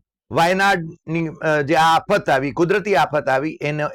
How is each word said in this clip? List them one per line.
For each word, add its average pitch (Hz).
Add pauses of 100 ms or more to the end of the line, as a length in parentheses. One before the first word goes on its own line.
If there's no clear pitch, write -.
(320)
વાયનાડની, 165
અ, 151
જે 147
આફત 165
આવી, 139
કુદરતી 185
આફત 147
આવી, 135
એનો 147